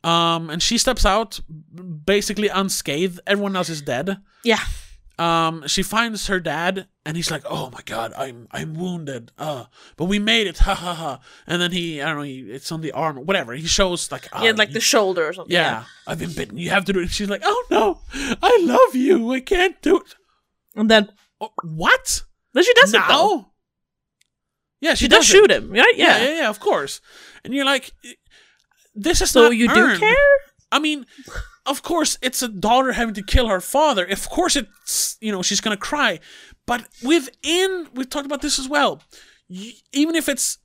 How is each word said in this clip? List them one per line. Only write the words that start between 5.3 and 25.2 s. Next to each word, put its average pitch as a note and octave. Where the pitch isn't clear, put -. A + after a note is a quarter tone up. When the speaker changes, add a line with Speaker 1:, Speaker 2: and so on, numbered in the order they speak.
Speaker 1:
she F#3
finds A3
her F#3+
dad, E3+
and D#3+
he's E3
like, C#3+
"Oh -
my -
God, A2+
I'm, A#2+
I'm D#3
wounded. D#3
Uh, C#3
but D#3
we G3+
made A3
it. E3
Ha F#3+
ha F3
ha." D#3
And F3
then E3+
he, E3
I D3
don't D#3
know, D3
he, C3+
it's B2
on D#3+
the D#3
arm, D3+
whatever. E3
He E3
shows F3+
like, -
Speaker 2:
Yeah, A3+
Speaker 1:
"Uh, A3
Speaker 2:
like G#3+
Speaker 1:
you C#3
Speaker 2:
the A3+
shoulder F#3+
or E3
something. F3+
Speaker 1:
yeah, D#3
Speaker 2:
Yeah. A2+
Speaker 1:
I've E3
been E3
bitten. -
You E3+
have F#3+
to G3
do F#3+
it." F3+
She's G#3
like, G3+
"Oh A4+
no, -
I G#4
love B3+
you. B3+
I C4
can't F4+
do F4
it." -
Speaker 2:
And G#3+
then G#3+
Speaker 1:
Oh, A3
what? F3+
Speaker 2:
Then D#4
she B4
does B4+
it, G#3+
Speaker 1:
Now? E3+
Speaker 2:
though. D#4
Speaker 1:
Yeah, D4+
she A#3
Speaker 2:
She -
does A4+